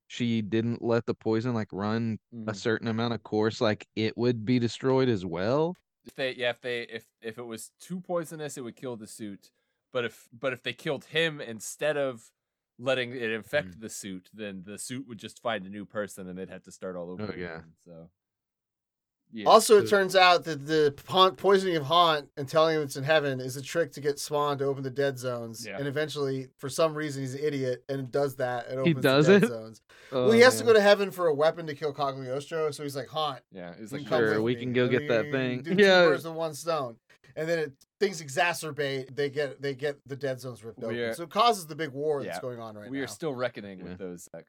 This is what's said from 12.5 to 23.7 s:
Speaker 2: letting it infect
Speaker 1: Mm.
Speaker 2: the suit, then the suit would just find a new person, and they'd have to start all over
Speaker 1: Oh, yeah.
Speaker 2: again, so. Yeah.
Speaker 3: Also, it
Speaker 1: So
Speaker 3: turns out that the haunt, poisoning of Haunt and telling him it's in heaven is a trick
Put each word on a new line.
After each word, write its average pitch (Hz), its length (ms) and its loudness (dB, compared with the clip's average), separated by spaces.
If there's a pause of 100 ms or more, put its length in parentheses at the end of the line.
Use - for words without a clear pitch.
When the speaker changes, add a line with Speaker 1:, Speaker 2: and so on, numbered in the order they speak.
Speaker 2:
letting 127 340 -2
it 120 160 -4
infect 110 480 -4
Speaker 1:
Mm. 110 40 -18
Speaker 2:
the 110 80 -10
suit, 95 440 -12
then 101 320 -10
the 101 120 -14
suit 131 300 -10
would 120 120 -14
just 107 220 -16
find 107 240 -4
a 95 40 -14
new 101 160 -10
person, 101 440 -8
and 90 80 -10
they'd 92 120 -10
have 92 140 -16
to 95 80 -20
start 92 240 -10
all 87 160 -10
over 92 120 -10
Speaker 1:
Oh, 98 140 -8
yeah. 87 200 -10
Speaker 2:
again, 82 160 -18 (120)
so. 85 240 -20 (1200)
Yeah. 107 140 -6
Speaker 3:
Also, 208 300 8
it 196 100 6
Speaker 1:
So 208 80 4
Speaker 3:
turns 190 180 2
out 180 300 6
that 147 220 -8
the 151 280 4 (140)
haunt, 190 300 6
poisoning 190 400 4
of 147 60 -2
Haunt 160 520 4
and 135 140 -6
telling 160 260 4
him 156 60 0
it's 139 160 -6
in 135 80 -6
heaven 143 340 4
is 127 160 -8
a 139 60 -10
trick 151 320 -2